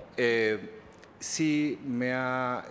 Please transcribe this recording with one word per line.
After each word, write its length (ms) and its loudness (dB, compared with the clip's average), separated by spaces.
eh, 640 2
sí 680 0
me 260 -2
ha, 600 -2